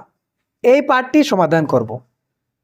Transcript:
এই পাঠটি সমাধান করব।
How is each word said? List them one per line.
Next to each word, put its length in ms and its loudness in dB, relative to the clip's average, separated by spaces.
এই 180 4
পাঠটি 420 0
সমাধান 420 0
করব। 240 -2